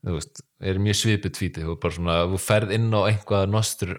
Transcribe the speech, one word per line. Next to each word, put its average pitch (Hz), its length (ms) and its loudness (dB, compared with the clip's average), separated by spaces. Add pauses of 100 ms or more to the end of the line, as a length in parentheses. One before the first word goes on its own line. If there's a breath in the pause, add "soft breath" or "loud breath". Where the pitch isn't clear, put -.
Þú 87 140 -2
veist, - 240 -10 (160)
eru 95 260 -2
mjög 104 160 2
svipuð 104 340 0
tweeti. 82 320 -4
Þú 82 140 -4
bara 82 160 -2
svona, 85 240 0
ef 87 160 2
þú 90 80 -2
ferð 107 320 2
inn 113 160 2
á 107 100 4
eitthvað 98 480 2
Nostr 101 500 -2